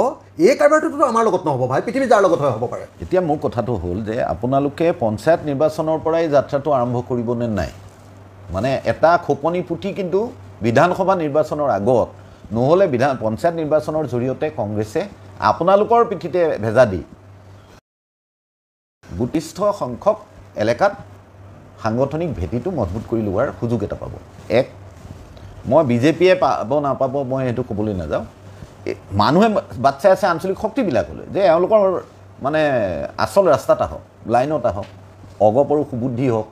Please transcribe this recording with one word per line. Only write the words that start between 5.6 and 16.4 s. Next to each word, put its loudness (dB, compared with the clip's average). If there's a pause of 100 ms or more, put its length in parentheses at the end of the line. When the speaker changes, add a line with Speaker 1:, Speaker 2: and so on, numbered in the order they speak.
Speaker 2:
পৰাই 0
যাত্ৰাটো 0
আৰম্ভ 0 (120)
কৰিব -4 (120)
নে -2
নাই? -4 (840)
মানে -2 (140)
এটা 2 (160)
খোপনি -2
পুতি -8
কিন্তু -4 (420)
বিধানসভা 2
নিৰ্বাচনৰ -2 (100)
আগত, 2 (440)
নহ'লে 4
বিধান, 0
পঞ্চায়ত -2
নিৰ্বাচনৰ -2
জৰিয়তে -2 (100)
কংগ্ৰেছে -4 (500)
আপোনালোকৰ 4
পিঠিতে -4 (240)